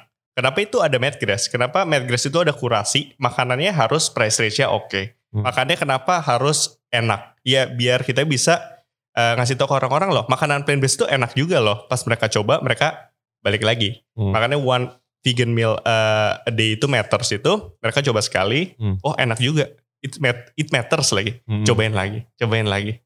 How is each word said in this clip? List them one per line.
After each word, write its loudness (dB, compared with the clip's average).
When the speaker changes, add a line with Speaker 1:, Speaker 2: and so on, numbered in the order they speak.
Speaker 1:
Kenapa 0
itu 0
ada 2
Madgrass? -2
Kenapa 0
Madgrass 0
itu -2
ada 2
kurasi, -2
makanannya -2
harus 2
price 0
range-nya 0
oke. -4
Speaker 2:
Hmm. -4
Speaker 1:
Makanya 0
kenapa 0
harus 0
enak? -2
Ya 2
biar 0
kita 0
bisa, 2
eh, 2
ngasih 0
tahu 2
ke 2
orang-orang 0
loh, 2
makanan 0
plant-based 0
itu 0
enak 0
juga 0
loh. 0
Pas -2
mereka 0
coba, 0
mereka -2
balik 0
lagi. 0
Speaker 2:
Hmm. 0
Speaker 1:
Makanya 2
one 0
vegan 0
meal, 2
eh, 2
a -6
day 2
itu -2
matters 0
itu, 0
mereka -2
coba 2
sekali, 0
Speaker 2:
Hmm. -2
Speaker 1:
oh -2
enak 0
juga. 0
It -10
mat-, -2
it -4
matters 0
lagi. -2
Speaker 2:
Hmm. -2
Speaker 1:
Cobain 2
lagi, -4
cobain 0
lagi. -2